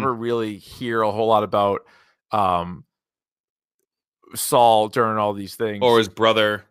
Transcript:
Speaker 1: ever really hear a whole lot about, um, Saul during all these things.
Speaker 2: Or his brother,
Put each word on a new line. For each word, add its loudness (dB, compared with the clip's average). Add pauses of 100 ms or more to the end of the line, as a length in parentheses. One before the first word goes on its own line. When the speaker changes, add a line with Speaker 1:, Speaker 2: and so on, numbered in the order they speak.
Speaker 1:
ever -2
really -4
hear -6
a 0
whole -2
lot 4
about, 0 (500)
um, -2 (1500)
Saul 2
during -2
all -2
these -12
things. -6
Speaker 2:
Or 4
his 2
brother, 0